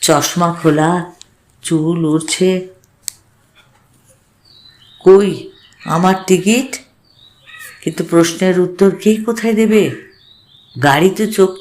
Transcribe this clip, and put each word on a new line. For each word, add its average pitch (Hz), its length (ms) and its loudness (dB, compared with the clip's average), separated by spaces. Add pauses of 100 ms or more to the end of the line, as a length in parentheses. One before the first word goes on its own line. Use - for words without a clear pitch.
চশমা 170 600 0
খোলা, 165 500 0 (500)
চুল 165 440 -2
উড়ছে। 185 640 -2 (2500)
"কই 190 460 4 (340)
আমার 180 300 0 (120)
টিকিট?" 208 520 0 (1040)
কিন্তু 165 200 -6
প্রশ্নের 170 560 0
উত্তর 180 320 2
কে 214 240 0
কোথায় 226 380 -4
দেবে? 214 380 2 (920)
গাড়ি 147 260 4
তো 208 160 -4
চোখ 190 360 0